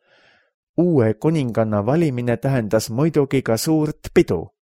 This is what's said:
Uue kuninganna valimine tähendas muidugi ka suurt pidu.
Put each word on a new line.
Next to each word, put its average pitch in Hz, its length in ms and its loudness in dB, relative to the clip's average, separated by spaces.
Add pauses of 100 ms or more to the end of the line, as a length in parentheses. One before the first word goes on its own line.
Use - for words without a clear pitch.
(760)
Uue 147 360 4
kuninganna 113 720 -2
valimine 123 520 0
tähendas 113 520 -2
muidugi 139 520 0
ka 113 160 -2
suurt 151 560 -2
pidu. 104 340 0 (140)